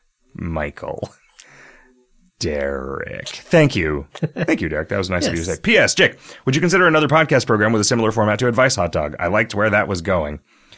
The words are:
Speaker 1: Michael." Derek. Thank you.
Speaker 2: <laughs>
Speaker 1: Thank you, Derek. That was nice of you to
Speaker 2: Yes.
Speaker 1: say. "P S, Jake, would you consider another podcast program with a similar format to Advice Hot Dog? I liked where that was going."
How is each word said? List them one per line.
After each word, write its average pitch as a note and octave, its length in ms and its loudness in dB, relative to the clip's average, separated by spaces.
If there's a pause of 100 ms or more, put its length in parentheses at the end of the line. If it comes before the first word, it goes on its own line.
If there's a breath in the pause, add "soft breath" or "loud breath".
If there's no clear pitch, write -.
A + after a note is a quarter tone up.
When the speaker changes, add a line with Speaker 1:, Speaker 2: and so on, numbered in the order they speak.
(360)
Speaker 1:
Michael." D#2 720 -8 (1300 loud breath)
Derek. C#2 880 -6
Thank D3+ 480 2
you. D#2 340 -2
Speaker 2:
<laughs> - 60 -20
Speaker 1:
Thank - 460 -4
you, E2 80 -2
Derek. D2+ 200 -4
That G2+ 80 -4
was F#2 140 -4
nice F2+ 160 -2
of E2+ 80 -4
you E2 80 -2
to - 40 -8
Speaker 2:
Yes. E2+ 100 -2
Speaker 1:
say. - 40 -14
"P A3+ 160 2
S, C#3 160 4
Jake, - 240 2 (280 loud breath)
would C3+ 100 2
you D#3+ 60 0
consider F3+ 260 4
another D#3 200 4
podcast D3+ 380 2
program G#2+ 260 2
with A2 100 2
a G2+ 40 2
similar A2+ 260 2
format G#2+ 280 0
to B2 80 0
Advice B2 300 2
Hot F2 140 0
Dog? D2+ 280 -2
I E2+ 80 -2
liked G#2+ 260 0
where G#2 160 0
that G2+ 180 2
was F#2 140 -4
going." E2 380 -2 (380 loud breath)